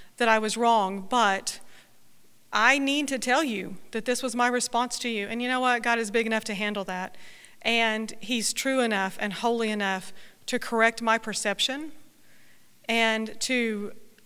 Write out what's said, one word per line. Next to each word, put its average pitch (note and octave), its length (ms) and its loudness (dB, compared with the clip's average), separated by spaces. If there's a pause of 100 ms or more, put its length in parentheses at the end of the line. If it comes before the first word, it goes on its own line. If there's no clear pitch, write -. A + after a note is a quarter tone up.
(160)
that A#3+ 120 2
I A3 100 8
was G#3+ 180 -2
wrong, G#3+ 440 4
but G3+ 600 2 (920)
I A#3+ 260 6
need C#4 300 0
to C4+ 100 -2
tell B3+ 240 2
you G3 360 -4 (120)
that A3 140 -6
this B3 180 -2
was A#3+ 140 -4
my B3 100 4
response B3 540 0
to B3 80 -4
you. G#3 180 -2
And A#3 160 -4
you B3 60 -2
know B3+ 100 0
what? B3 240 2
God A#3 160 2
is G#3+ 140 -4
big A#3 120 2
enough A3 200 0
to G#3+ 100 -6
handle G#3 300 -4
that. F#3 320 -8 (460)
And A3+ 580 0
he's A3+ 320 -2
true C4+ 280 0
enough G3 400 0
and G#3 120 -4
holy A#3 380 0
enough G3 420 -2 (340)
to B3 140 -2
correct A3+ 420 2
my A3+ 160 4
perception A#3+ 720 -2 (960)
and A3+ 520 0
to A3+ 520 -2 (340)